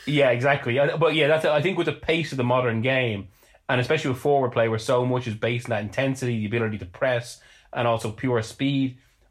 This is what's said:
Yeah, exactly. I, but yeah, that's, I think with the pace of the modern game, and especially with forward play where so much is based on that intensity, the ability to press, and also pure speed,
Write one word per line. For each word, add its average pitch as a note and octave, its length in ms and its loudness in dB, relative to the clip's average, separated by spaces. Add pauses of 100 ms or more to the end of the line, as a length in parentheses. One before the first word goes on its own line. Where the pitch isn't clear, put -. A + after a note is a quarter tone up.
Yeah, C#3 240 4
exactly. B2+ 480 0
I, D#3+ 180 2
but D#3 160 2
yeah, D3+ 140 4
that's, D#3 180 2
I D3+ 160 2
think F3+ 160 -2
with E3 80 0
the D3+ 80 0
pace E3 380 -2
of C#3 60 -4
the B2+ 60 0
modern B2 380 2
game, A#2 460 -2 (420)
and B2+ 100 2
especially C#3+ 300 0
with B2 100 -2
forward C3+ 340 2
play A2+ 160 2
where A2 100 0
so B2 260 2
much B2+ 220 -2
is G#2+ 80 -4
based A#2 320 -4
on - 20 -8
that G#2+ 140 -2
intensity, B2+ 560 -2
the G#2+ 80 -2
ability A2 320 -2
to F#2+ 60 -10
press, A#2+ 540 -4 (340)
and A#2+ 140 0
also A2+ 240 0
pure A#2+ 300 0
speed, C3+ 560 -2 (340)